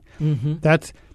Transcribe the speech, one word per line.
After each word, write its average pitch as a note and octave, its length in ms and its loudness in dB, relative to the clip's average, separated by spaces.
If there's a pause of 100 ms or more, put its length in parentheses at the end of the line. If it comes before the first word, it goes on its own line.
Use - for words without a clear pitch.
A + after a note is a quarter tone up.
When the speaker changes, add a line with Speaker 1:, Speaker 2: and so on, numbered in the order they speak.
(200)
Speaker 1:
Mm-hmm. D3+ 400 -2
Speaker 2:
That's, D#3 320 2 (240)